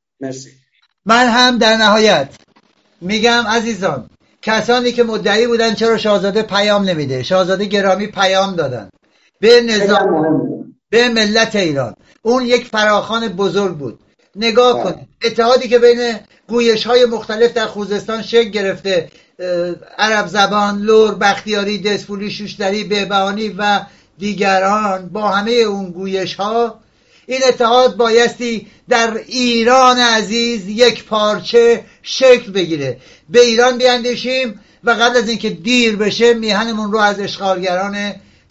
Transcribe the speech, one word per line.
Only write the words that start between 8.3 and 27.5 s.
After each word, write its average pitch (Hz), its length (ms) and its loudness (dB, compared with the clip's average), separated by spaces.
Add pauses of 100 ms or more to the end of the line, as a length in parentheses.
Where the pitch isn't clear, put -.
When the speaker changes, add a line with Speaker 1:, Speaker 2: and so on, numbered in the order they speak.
Speaker 2:
دادن 123 340 -6 (500)
به 240 220 6
نظام، 208 360 2
Speaker 1:
خیلی 190 120 2
مهمه. 156 540 -2 (260)
Speaker 2:
به 240 200 2
ملت 220 460 0
ایران. 139 380 -2 (280)
اون 247 220 0
یک 240 240 0
فراخوان 214 600 -2
بزرگ 185 500 -2
بود. 123 220 -10 (360)
نگاه 233 380 2
Speaker 1:
بله. 240 100 -4
Speaker 2:
کنید، 175 240 -8 (180)
اتحادی 240 420 0
که 240 120 4
بین 240 400 2 (280)
گویش‌های 233 580 2
مختلف 226 480 -4
در 220 120 -2
خوزستان 202 560 -8
شکل 226 280 0
گرفته، 190 600 -4 (300)
اه، 180 80 -8 (500)
عرب 214 300 0
زبان، 202 520 0
لور، 214 360 4
بختیاری، 202 680 -2
دسفولی، 202 480 -6
شوشتری، 208 540 -6
بهبهانی 202 680 -2
و 202 300 -2 (380)
دیگران، 190 920 0
با 160 120 -8
همه 202 320 -2
اون 202 380 0
گویش‌ها، 190 880 -4 (460)
این 262 220 -4
اتحاد 240 500 2